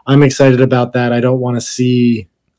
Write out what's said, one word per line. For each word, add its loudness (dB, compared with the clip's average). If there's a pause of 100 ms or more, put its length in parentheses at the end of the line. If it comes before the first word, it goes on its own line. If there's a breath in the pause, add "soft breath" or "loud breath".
I'm 4
excited 2
about 0
that. -2
I -2
don't -2
wanna -4
see -2 (300)